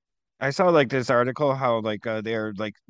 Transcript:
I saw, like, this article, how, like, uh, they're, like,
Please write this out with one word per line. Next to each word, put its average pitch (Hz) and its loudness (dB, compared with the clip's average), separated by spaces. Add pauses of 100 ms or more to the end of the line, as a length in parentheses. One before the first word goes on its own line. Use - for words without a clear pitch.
(440)
I 135 0
saw, 180 2
like, 151 6
this 131 -2
article, 127 2
how, 123 -2
like, 107 -6
uh, 110 -4
they're, 110 -4
like, 107 -8 (160)